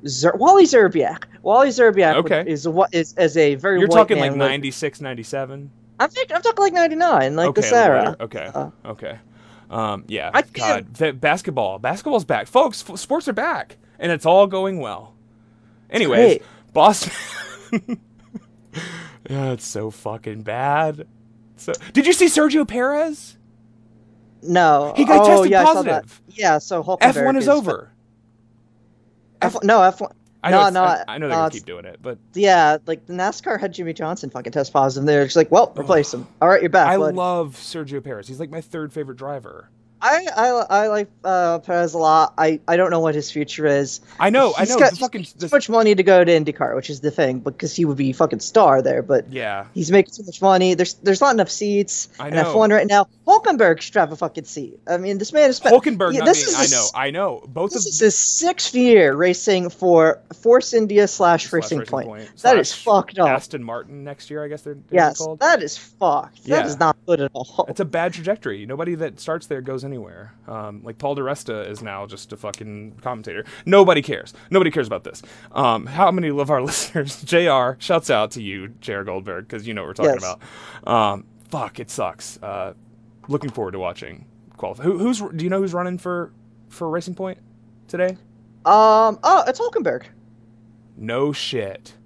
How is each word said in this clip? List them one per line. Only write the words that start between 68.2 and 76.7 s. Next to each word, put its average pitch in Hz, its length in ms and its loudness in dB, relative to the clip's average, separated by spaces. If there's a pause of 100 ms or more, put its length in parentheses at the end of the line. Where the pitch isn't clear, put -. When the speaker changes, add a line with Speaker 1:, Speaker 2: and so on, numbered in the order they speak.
Speaker 2:
Nobody 156 300 -8
that 156 240 -10
starts 160 300 -10
there 135 120 -8
goes 131 280 -10
anywhere. 107 460 -16 (120)
Um, 107 380 -14
like, 113 140 -18
Paul 143 160 -6
di 139 80 -8
Resta 127 460 -8
is 104 140 -14
now 101 240 -12
just - 260 -20
a 110 40 -18
fucking 107 640 -16
commentator. 110 420 -12 (220)
Nobody 180 360 6
cares. - 300 -10 (180)
Nobody 175 200 2
cares 143 160 -4
about 104 180 -10
this. - 180 -18 (300)
Um, 120 340 -2
how 170 240 0
many 175 180 -4
of 143 220 -4
our 139 120 0
<laughs> - 0 -
listeners, 143 600 -8